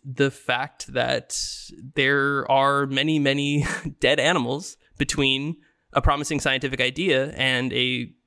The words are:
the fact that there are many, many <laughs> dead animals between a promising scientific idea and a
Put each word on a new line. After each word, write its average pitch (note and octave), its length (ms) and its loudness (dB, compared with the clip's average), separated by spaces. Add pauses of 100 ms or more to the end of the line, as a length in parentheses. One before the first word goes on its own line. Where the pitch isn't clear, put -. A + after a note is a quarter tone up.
the C#3 260 0
fact - 600 -6
that B2+ 480 -2 (540)
there C#3 560 2
are C#3 360 4
many, C#3+ 320 0
many C#3+ 460 2 (180)
<laughs> - 180 -12
dead C#3 200 4
animals C#3+ 560 0 (220)
between C#3 580 -2 (360)
a C#3 100 0
promising D3 360 2
scientific C3+ 420 -2
idea C3+ 520 0
and C3 400 0
a B2+ 400 -2 (140)